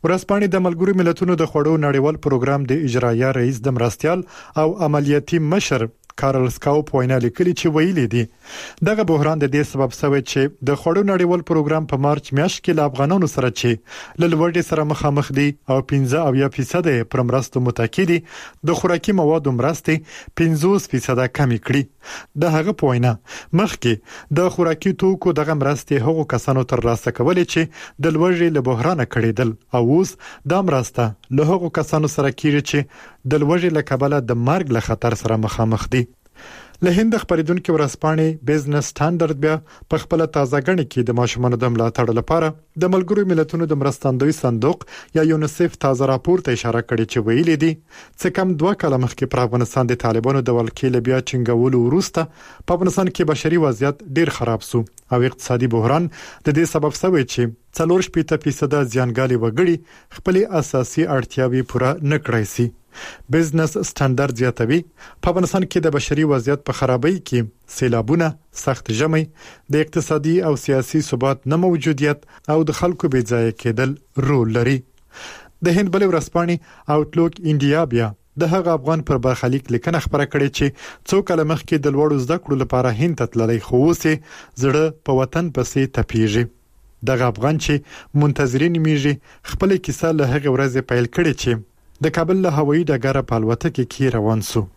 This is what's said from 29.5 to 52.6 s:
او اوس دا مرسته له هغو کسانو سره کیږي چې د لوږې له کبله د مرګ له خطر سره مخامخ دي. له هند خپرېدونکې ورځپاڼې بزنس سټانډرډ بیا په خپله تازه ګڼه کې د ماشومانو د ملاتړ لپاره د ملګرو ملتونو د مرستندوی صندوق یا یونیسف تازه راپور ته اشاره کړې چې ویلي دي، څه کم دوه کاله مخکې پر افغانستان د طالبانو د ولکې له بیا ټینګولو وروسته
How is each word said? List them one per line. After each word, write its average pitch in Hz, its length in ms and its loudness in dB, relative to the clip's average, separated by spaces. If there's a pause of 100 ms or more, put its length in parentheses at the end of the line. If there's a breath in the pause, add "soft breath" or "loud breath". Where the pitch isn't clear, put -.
او 117 40 2 (120)
اوس 185 180 2 (400 loud breath)
دا 196 160 2
مرسته 120 400 0 (300)
له 151 140 2
هغو 175 260 -2
کسانو 156 380 0
سره 139 220 0
کیږي 143 300 2
چې 147 100 0 (520 loud breath)
د - 100 4
لوږې 165 360 2
له 147 120 2
کبله 143 280 0 (120)
د 120 180 0
مرګ 147 300 0
له 110 120 -2
خطر 113 340 -2
سره 110 220 0
مخامخ 110 380 -2 (100)
دي. 127 100 0 (840 loud breath)
له 180 120 4
هند 226 260 4
خپرېدونکې 170 500 0
ورځپاڼې 156 760 0
بزنس 147 440 0
سټانډرډ 160 520 0
بیا 156 120 2 (340 loud breath)
په 160 140 0
خپله 160 220 0 (100)
تازه 143 320 0
ګڼه 185 240 0
کې 127 180 -2
د 117 100 0
ماشومانو 123 440 0
د 123 100 0
ملاتړ 117 460 0
لپاره 160 280 0 (360)
د 185 100 2
ملګرو 190 380 2
ملتونو 160 400 0
د 143 100 0
مرستندوی 135 560 0
صندوق 123 500 -2 (300 loud breath)
یا 160 120 4
یونیسف 156 560 0
تازه 135 280 2
راپور 180 340 0
ته 123 100 0
اشاره 117 240 -2
کړې 113 300 -2
چې 127 160 0
ویلي 151 380 2
دي، 165 60 2 (500 loud breath)
څه 180 60 -2 (120)
کم 185 240 0
دوه 196 100 2 (120)
کاله 131 200 2
مخکې - 300 -4
پر 123 100 2
افغانستان 120 480 0
د - 120 -4
طالبانو 120 440 0
د 120 100 2
ولکې 120 380 -2
له 117 140 -2
بیا 131 100 2
ټینګولو 123 640 2
وروسته 165 420 0 (380 loud breath)